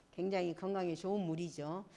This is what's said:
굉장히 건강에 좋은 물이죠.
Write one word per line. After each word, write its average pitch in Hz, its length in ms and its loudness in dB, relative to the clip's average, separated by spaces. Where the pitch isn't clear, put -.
굉장히 180 440 2
건강에 185 400 0
좋은 190 260 0
물이죠. 165 640 -2